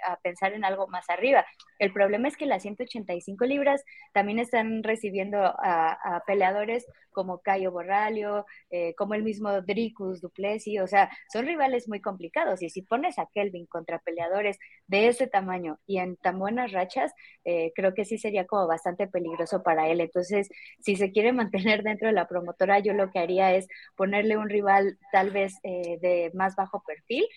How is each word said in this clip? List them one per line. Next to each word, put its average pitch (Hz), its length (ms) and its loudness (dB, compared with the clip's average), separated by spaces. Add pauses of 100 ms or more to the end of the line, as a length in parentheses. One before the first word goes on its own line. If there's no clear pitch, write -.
a 180 100 -2
pensar 185 360 -4
en 214 100 -6
algo 190 240 -2
más 185 220 -10
arriba. 202 380 4 (320)
El 202 120 2
problema 208 380 2
es 294 80 -6
que 311 80 -6
las 202 180 0
ciento 208 200 -10
ochenta 208 320 -8
y 175 80 -8
cinco 196 240 -2
libras 277 360 2 (300)
también 202 260 2
están 220 440 0
recibiendo 202 560 -2
a, 175 540 2 (240)
a 170 100 -4
peleadores 208 580 2 (280)
como 185 280 -4
Caio 190 320 0
Borralho, 208 720 -2 (260)
eh, 170 240 -4
como 208 200 -4
el 214 100 -2
mismo 208 380 -2
Dricus 196 580 -4
du 175 100 -12
Plessis, 208 500 -4
o 185 60 0
sea, 196 240 6 (220)
son 233 140 -2
rivales 269 420 0
muy 202 120 -6
complicados, 190 640 -4
y 170 60 -6
si 190 140 -10
pones 277 360 -2
a 208 140 -2
Kelvin 185 340 -4
contra 165 320 -8
peleadores 180 600 -2 (280)
de 202 220 4
ese 240 200 2
tamaño 185 580 -2
y 196 120 -2
en 180 180 -4
tan 185 220 -2
buenas 220 340 -2
rachas, 190 380 -2 (340)
eh, 165 300 0
creo 190 200 2
que 208 100 -2
sí 214 140 -6
sería 202 280 -2
como 190 220 0
bastante 175 400 -2
peligroso 170 540 -4
para 160 260 4
él. 170 120 2
Entonces, 180 480 -2 (300)
si 202 160 0
se 190 160 0
quiere 214 220 4
mantener 214 500 0
dentro 214 240 -2
de 220 60 4
la 180 160 2
promotora, 180 520 2
yo 202 120 0
lo 196 180 0
que 190 80 -4
haría 185 360 4
es 190 120 2 (300)
ponerle 208 400 2
un 214 140 -2
rival 196 480 4 (120)
tal 196 200 4
vez, 196 320 0
eh, 175 400 -4
de 175 320 2
más 190 220 0
bajo 190 280 -4
perfil 226 400 -2 (120)